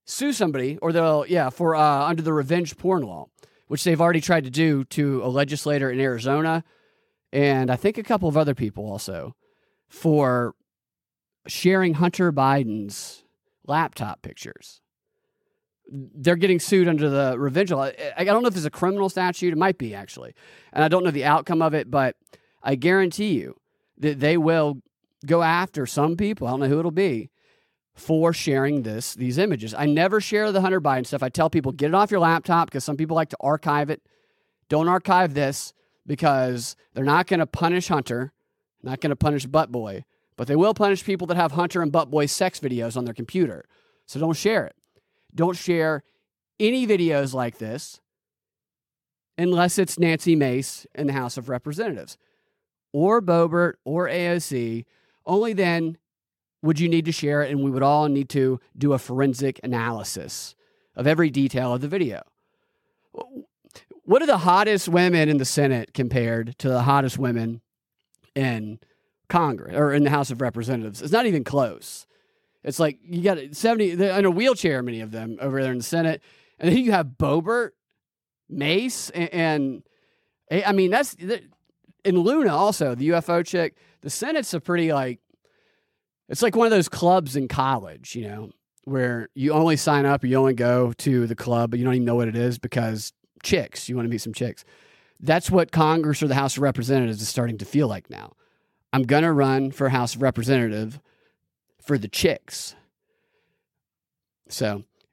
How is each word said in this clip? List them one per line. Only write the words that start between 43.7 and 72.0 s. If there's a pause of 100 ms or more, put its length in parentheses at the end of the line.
So
don't
share
it. (600)
Don't
share (560)
any
videos
like
this (1400)
unless
it's
Nancy
Mace
in
the
House
of
Representatives (720)
or
Boebert (100)
or
A
O
C. (380)
Only
then (640)
would
you
need
to
share
it,
and
we
would
all
need
to (160)
do
a
forensic
analysis (400)
of
every
detail
of
the
video. (1800)
What
are
the
hottest
women
in
the
Senate
compared
to
the
hottest
women (760)
in (480)
Congress
or
in
the
House
of
Representatives?
It's
not
even
close. (580)